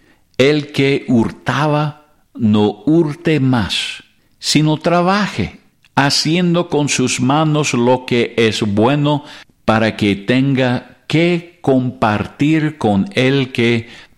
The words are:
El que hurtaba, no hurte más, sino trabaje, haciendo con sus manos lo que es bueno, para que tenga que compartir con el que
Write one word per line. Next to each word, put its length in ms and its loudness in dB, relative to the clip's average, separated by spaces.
El 340 0
que 360 0
hurtaba, 960 -2
no 500 0
hurte 540 0
más, 640 -2
sino 400 0
trabaje, 840 -2
haciendo 760 0
con 200 0
sus 320 -2
manos 520 0
lo 320 2
que 320 -2
es 240 0
bueno, 600 0
para 300 2
que 200 2
tenga 840 -2
que 540 -2
compartir 1160 0
con 360 0
el 380 0
que 380 0